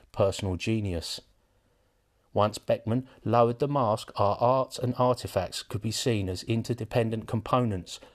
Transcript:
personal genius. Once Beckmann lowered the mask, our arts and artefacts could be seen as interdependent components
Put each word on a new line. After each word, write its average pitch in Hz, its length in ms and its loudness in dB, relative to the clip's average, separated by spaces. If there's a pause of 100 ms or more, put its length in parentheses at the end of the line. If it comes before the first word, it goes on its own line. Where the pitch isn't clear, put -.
(120)
personal 98 440 0
genius. 101 640 -2 (1120)
Once 104 240 2
Beckmann 117 460 -2 (200)
lowered 120 360 4
the 143 80 0
mask, 123 480 0
our 104 240 4
arts 127 400 2
and 123 160 -2
artefacts - 720 0
could - 140 -6
be 110 100 -4
seen 104 360 0
as 92 140 -4
interdependent 113 840 -2
components 110 720 -2 (160)